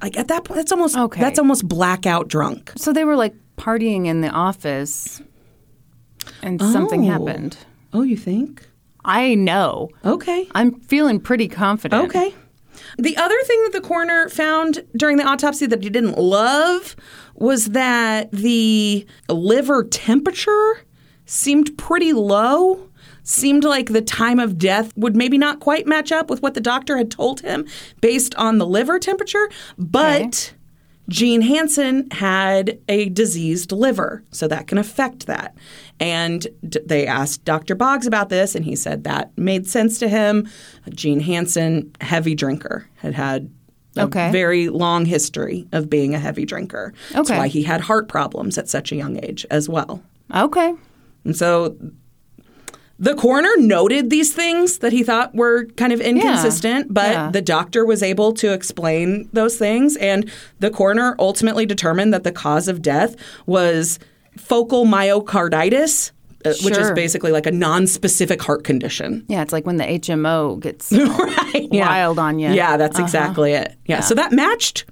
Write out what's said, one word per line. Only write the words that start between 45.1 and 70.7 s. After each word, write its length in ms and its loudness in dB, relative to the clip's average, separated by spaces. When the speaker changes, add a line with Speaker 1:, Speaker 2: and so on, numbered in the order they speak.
Speaker 1:
of 180 -4
being 240 2
a 60 -4
heavy 240 -6
drinker. 480 -10
That's 160 0
Speaker 2:
Okay. 100 2
Speaker 1:
why 100 0
he 160 -2
had 180 -2
heart 240 0
problems 500 -4
at 120 -6
such 240 -6
a 40 -6
young 280 -8
age 260 -10
as 180 -2
well. 320 -6
Speaker 2:
Okay. 420 0
Speaker 1:
And 120 -2
so 380 0
the 120 2
coroner 420 4
noted 540 4
these 240 2
things 440 0
that 140 0
he 100 2
thought 320 0
were 300 2
kind 140 2
of 80 0
Speaker 2:
Yeah. 80 -2
Speaker 1:
inconsistent, 840 2
but 200 4
Speaker 2:
Yeah. 200 -2
Speaker 1:
the 80 0
doctor 460 0
was 160 2
able 320 2
to 180 0
explain 800 -2
those 240 0
things, 400 2
and 300 0
the 100 2
coroner 480 2
ultimately 460 0
determined 480 0
that 120 0
the 80 -2
cause 360 -2
of 140 -4
death 340 0
was 520 2
focal 480 2
myocarditis, 1300 2
uh, 80 2
which 140 2
is 120 4
Speaker 2:
Sure. 60 0
Speaker 1:
basically, 380 0
like, 140 0
a 40 0
non-specific 920 0
heart 220 -2
condition. 640 -4
Speaker 2:
Yeah, 120 -2
it's 120 -6
like 120 -2
when 140 -2
the 120 -2
H 200 -4
M 160 0
O 300 0
gets 360 -6